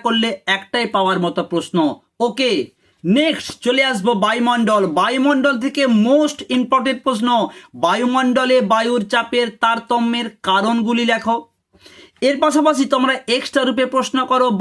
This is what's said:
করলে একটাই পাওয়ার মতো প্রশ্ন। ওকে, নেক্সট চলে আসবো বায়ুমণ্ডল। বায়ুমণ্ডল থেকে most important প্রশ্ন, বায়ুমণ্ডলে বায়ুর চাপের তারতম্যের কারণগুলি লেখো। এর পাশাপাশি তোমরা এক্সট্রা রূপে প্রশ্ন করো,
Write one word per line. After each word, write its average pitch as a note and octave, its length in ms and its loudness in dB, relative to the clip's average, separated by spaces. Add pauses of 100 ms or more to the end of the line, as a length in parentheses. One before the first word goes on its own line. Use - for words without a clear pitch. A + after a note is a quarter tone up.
করলে A3+ 260 0 (260)
একটাই A#3 400 -6
পাওয়ার F#3+ 300 0
মতো F3 160 -4 (100)
প্রশ্ন। E3+ 260 -4 (420)
ওকে, A#3+ 320 0 (520)
নেক্সট C4 480 0 (140)
চলে C4 260 0
আসবো G#3+ 200 -2 (120)
বায়ুমণ্ডল। A3+ 600 0 (160)
বায়ুমণ্ডল C4 560 0 (100)
থেকে C#4 180 -2 (200)
most D4 360 2 (180)
important B3+ 480 0
প্রশ্ন, B3 220 -2 (560)
বায়ুমণ্ডলে B3 760 2 (140)
বায়ুর A#3 300 2 (100)
চাপের A#3+ 360 0 (140)
তারতম্যের A#3 640 0 (200)
কারণগুলি A3+ 580 0
লেখো। A3+ 320 0 (840)
এর C#4 220 2
পাশাপাশি D4+ 420 2
তোমরা C4 280 0 (220)
এক্সট্রা C4+ 300 -2
রূপে B3+ 280 0
প্রশ্ন C4 320 -2
করো, B3+ 220 0 (140)